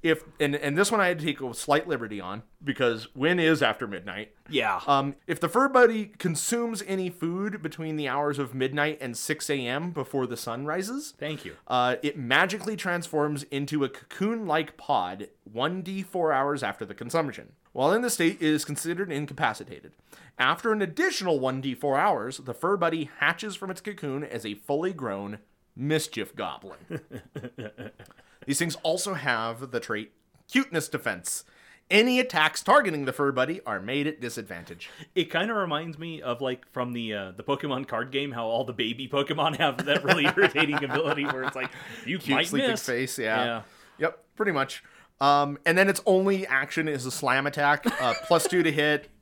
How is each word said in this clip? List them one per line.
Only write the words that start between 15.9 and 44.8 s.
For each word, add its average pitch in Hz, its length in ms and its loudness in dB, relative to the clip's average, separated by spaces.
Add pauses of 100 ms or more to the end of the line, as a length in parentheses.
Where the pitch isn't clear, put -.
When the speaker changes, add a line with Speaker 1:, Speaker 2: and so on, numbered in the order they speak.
Speaker 1:
four 170 300 0
hours 143 300 2
after 101 200 -4
the 101 120 -10
consumption. 120 580 -4 (180)
While 143 220 4
in 226 80 4
the 247 80 2
state, 165 320 2
it 156 60 2
is 151 180 2
considered 170 440 -4
incapacitated. 135 840 -4 (440)
After 165 360 4
an 214 80 2
additional 185 580 2
one 131 220 0
D 135 140 -2
four 139 220 0
hours, 143 420 2
the 127 140 -10
fur 190 220 0
buddy 165 340 0 (100)
hatches 170 360 0
from 185 160 -8
its 180 80 -8
cocoon 147 460 -6
as 110 200 -8
a 104 100 -4
fully 156 360 -2
grown 104 480 -6 (360)
mischief 143 600 -2
goblin. 87 420 -8 (120)
<laughs> - 1600 -14
These 139 140 0
things 165 240 -2
also 180 300 0
have 120 580 -2
the 120 80 -2
trait 107 320 -6 (400)
cuteness - 380 -2
defense. - 560 -6 (440)
Any 247 300 6
attacks 165 420 2
targeting 190 440 4
the 127 80 0
fur 139 180 2
buddy 131 340 0
are 104 140 -4
made 131 260 -2
at 151 140 -4
disadvantage. 95 720 -10 (260)
Speaker 2:
It 170 160 0
kinda 196 220 0
reminds 165 440 -2
me 160 240 -10
of, 123 200 -4
like, 127 320 -4
from 123 180 -4
the, 117 220 -4
uh, 95 180 -6
the 104 120 -14
Pokemon 139 440 -2
card 123 240 -4
game, 139 220 -2
how 117 120 -4
all 117 200 0
the 123 80 -8
baby 120 340 -4
Pokemon 143 500 0
have 143 280 0
that 147 180 2
really 175 220 4
<laughs> 185 100 4
irritating 151 480 4
ability 143 400 0
where 131 200 -2
it's 135 120 -4
like, 127 140 -4 (360)
you 165 140 -2
Speaker 1:
Cute 139 160 2
Speaker 2:
might 165 120 2
Speaker 1:
sleeping 254 240 2
Speaker 2:
miss. 214 140 -4
Speaker 1:
face, 127 320 -2
yeah. 110 280 2
Speaker 2:
Yeah. 117 160 -2 (380)
Speaker 1:
Yep, - 240 -2 (120)
pretty 208 160 0
much. 135 320 -2 (380)